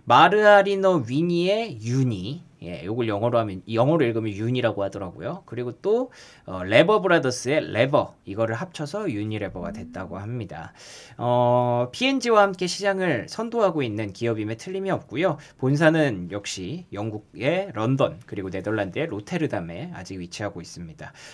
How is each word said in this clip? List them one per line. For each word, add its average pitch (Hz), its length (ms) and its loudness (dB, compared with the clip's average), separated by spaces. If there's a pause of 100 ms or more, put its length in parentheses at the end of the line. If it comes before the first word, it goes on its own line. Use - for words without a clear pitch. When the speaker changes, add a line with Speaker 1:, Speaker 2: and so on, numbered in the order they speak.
Speaker 1:
마르하 196 580 8
리너 190 440 2
위니의 175 760 0
유니, 123 600 -2 (200)
예, 85 200 -10
요걸 113 240 -2
영어로 113 300 0
하면, 95 240 -2 (100)
영어로 131 320 4
읽으면 113 300 0
윤이라고 110 500 -2
하더라고요. 98 600 -8
그리고 123 260 -8 (100)
또, 233 300 0 (340)
어, 92 180 -8
레버 170 380 4
브라더스의 147 680 0
레버, 120 440 2 (100)
이거를 110 300 -2
합쳐서 180 560 -8
유니레버가 101 600 -6
됐다고 87 440 -12
Speaker 2:
음. 98 60 -10
Speaker 1:
합니다. 104 520 -10 (440)
어, 123 760 2
피엔지와 247 500 4
함께 190 240 2
시장을 185 640 0
선도하고 214 540 0
있는 107 280 -4
기업임에 110 440 -4
틀림이 190 340 -8
없고요. 151 480 -2 (220)
본사는 139 720 2
역시 104 600 -8
영국의 113 840 -4
런던, 113 520 0
그리고 95 240 -8
네덜란드의 101 560 -4
로테르담에 139 880 -6
아직 92 240 -12
위치하고 90 420 -8
있습니다. 80 540 -14 (200)